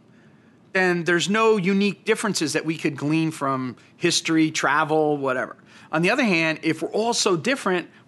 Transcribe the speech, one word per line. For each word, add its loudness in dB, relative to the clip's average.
then 0
there's 0
no 4
unique 0
differences 0
that -2
we -2
could -4
glean 0
from -4
history, 0
travel, 2
whatever. -4
On 0
the 2
other 0
hand, 0
if -2
we're -6
all -2
so 0
different, -2